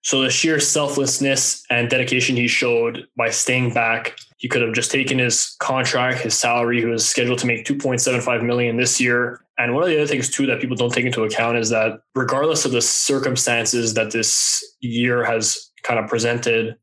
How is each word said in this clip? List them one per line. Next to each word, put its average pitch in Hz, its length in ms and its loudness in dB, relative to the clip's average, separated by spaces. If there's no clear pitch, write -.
So 135 160 0
the 131 80 2
sheer 160 300 2
selflessness 139 1080 0
and 120 200 0
dedication 127 460 0
he 120 120 2
showed 117 580 0
by 117 140 0
staying 123 440 0
back, 113 440 0
he 123 120 -6
could 120 120 0
have 113 120 0
just 113 180 -2
taken 131 260 0
his 123 420 0
contract, 127 600 0
his 117 180 -2
salary. 120 440 2
He 113 40 0
was 117 220 0
scheduled 123 320 0
to 127 80 -2
make 117 180 0
two 139 120 0
point 127 240 -2
seven 127 180 0
five 120 240 0
million 120 340 0
this 123 220 0
year. 123 400 0
And 120 180 0
one 156 80 2
of 185 60 2
the 156 80 2
other 151 100 2
things, 135 220 -2
too, - 180 0
that 117 120 0
people 123 160 -2
don't 120 160 0
take 123 140 0
into 120 180 0
account 117 340 0
is 113 120 0
that 110 300 0
regardless 135 500 0
of 131 60 0
the 120 100 2
circumstances 120 1120 0
that 110 180 0
this - 520 0
year 120 420 0
has 113 480 -2
kind 117 160 0
of 107 100 -4
presented 117 720 0